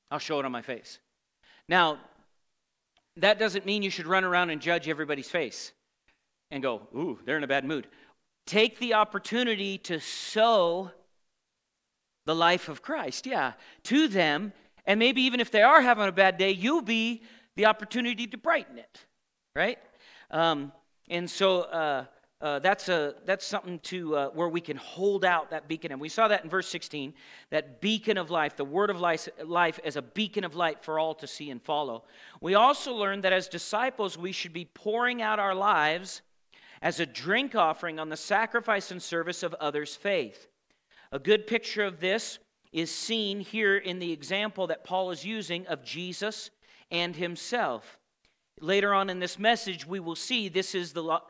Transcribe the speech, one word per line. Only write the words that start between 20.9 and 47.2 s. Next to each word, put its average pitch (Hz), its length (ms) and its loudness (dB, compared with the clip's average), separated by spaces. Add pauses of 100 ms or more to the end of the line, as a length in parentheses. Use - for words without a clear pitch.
and 175 220 -4
so, 185 320 4
uh, 151 440 -2 (340)
uh, 147 180 -2
that's 180 300 2
a, 151 260 0 (100)
that's 196 220 -2
something 180 320 -6
to, 170 380 -6
uh, 139 140 -2
where 165 180 -2
we 165 120 -4
can 156 160 -8
hold 190 480 -2
out 170 260 2
that 151 180 -8
beacon. 160 240 -6
And 135 80 -8
we 151 80 -8
saw 220 180 4
that 208 160 4
in 160 80 -10
verse 180 160 0
sixteen, 151 480 -8 (360)
that 151 300 -4
beacon 214 380 0
of 165 140 -4
life, 151 240 0
the 147 80 -2
word 185 260 2
of 185 100 -2
life, 170 280 0 (160)
life 170 400 2
as 151 100 -4
a 147 80 -6
beacon 196 400 -4
of 165 140 -8
light 165 260 -2
for 156 160 -2
all 160 160 0
to 147 140 -16
see 147 220 -12
and 120 120 -12
follow. 143 420 -4 (360)
We 180 160 4
also 262 380 6
learned 202 280 0
that 190 100 4
as 185 140 2
disciples, 208 720 -4
we 180 140 -6
should 175 200 -8
be 170 120 -8
pouring 233 580 -4
out 214 160 0
our 196 160 2
lives 180 680 0 (580)
as 151 180 -2
a 170 80 0
drink 185 480 -2
offering 160 460 0
on 156 80 -6
the 156 80 -8
sacrifice 220 760 0
and 180 100 -10
service 170 440 -4
of 170 160 -4
others' 147 340 -4
faith. 170 540 -4 (640)
A 139 80 -6
good 214 260 4
picture 220 380 -2
of 180 160 -6
this 190 400 -2 (320)
is 160 200 -4
seen 208 460 -2
here 202 380 2
in 185 240 -4
the 175 100 -4
example 190 560 -4
that 165 160 -4
Paul 185 300 -2
is 156 120 -10
using 180 440 -6
of 143 160 -6
Jesus 180 640 -8 (400)
and 175 240 -2
himself. 170 880 -4 (600)